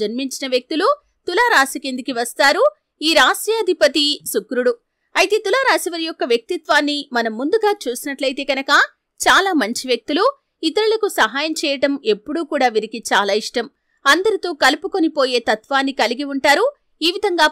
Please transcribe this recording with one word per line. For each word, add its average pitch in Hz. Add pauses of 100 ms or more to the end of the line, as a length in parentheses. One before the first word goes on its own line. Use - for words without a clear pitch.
జన్మించిన 254
వ్యక్తులు 311 (400)
తులా 392
రాశి 269
కిందికి 262
వస్తారు. 294 (460)
ఈ -
రాశ్యాధిపతి 339 (280)
శుక్రుడు. 247 (480)
అయితే 381
తులా 494 (100)
రాశి 330
వారి 330
యొక్క 339
వ్యక్తిత్వాన్ని 294 (180)
మనం 226
ముందుగా 415 (100)
చూసినట్లయితే 277
కనుక, 269 (540)
చాలా 359 (100)
మంచి -
వ్యక్తులు, 294 (440)
ఇతరులకు 427 (100)
సహాయం 277
చేయటం 277 (220)
ఎప్పుడూ 294 (120)
కూడా 262
వీరికి 220 (100)
చాలా 202
ఇష్టం. - (460)
అందరితో 370 (120)
కలుపుకొని 320
పోయే 262 (100)
తత్వాన్ని 269
కలిగి 247
ఉంటారు. 285 (420)
ఈ -
విధంగా 349